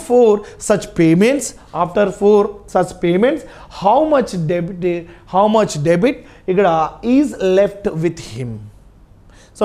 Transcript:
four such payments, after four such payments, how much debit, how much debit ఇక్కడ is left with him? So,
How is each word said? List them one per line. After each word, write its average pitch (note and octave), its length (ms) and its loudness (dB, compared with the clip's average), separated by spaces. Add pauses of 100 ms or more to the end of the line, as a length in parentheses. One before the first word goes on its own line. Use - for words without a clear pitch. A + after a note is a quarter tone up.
four A#3+ 220 4 (400)
such G#3 160 0 (140)
payments, F#3+ 460 2 (380)
after F#3+ 220 0 (140)
four G3+ 220 4 (340)
such F3+ 160 0 (120)
payments, G#3+ 380 0 (400)
how G#3 160 2 (160)
much B3+ 180 0 (200)
debit, F3 340 -6 (480)
how F#3+ 120 2 (120)
much G#3+ 160 0 (140)
debit F3+ 300 2 (340)
ఇక్కడ F#3+ 160 2 (480)
is C#4+ 120 2 (300)
left G3 280 0 (180)
with E3+ 160 -4 (120)
him? A#2+ 180 -10 (1080)
So, - 80 -4